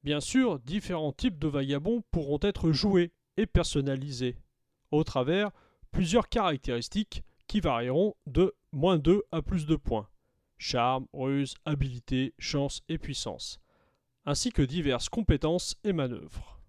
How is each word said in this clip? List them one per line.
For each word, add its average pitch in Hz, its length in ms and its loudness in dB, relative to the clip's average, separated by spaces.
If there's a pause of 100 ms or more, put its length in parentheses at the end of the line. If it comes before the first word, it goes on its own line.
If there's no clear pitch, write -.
Bien 147 160 -2
sûr, 233 400 2
différents 156 520 -4
types 202 260 -2
de 151 100 -2
vagabonds 143 540 0 (100)
pourront 147 300 0
être 190 280 2
joués 175 400 4 (260)
et 208 100 2
personnalisés, 135 880 0 (540)
au 151 120 4
travers 180 480 0 (400)
plusieurs 190 380 2
caractéristiques 165 960 -2 (220)
qui 214 140 0
varieront 135 540 2 (120)
de 160 280 2 (160)
moins 160 280 2
deux 170 240 4 (100)
à 160 100 -2
plus 165 240 -2
de 156 100 2
points, 107 320 -2 (500)
charme, 127 540 0
ruse, 139 420 -2 (100)
habileté, 135 760 -2
chance - 500 -4
et 165 100 -4
puissance, - 640 -10 (680)
ainsi 147 260 -2
que 156 100 2
diverses 139 460 0
compétences 175 680 0 (100)
et 196 100 0
manœuvres. 123 760 -6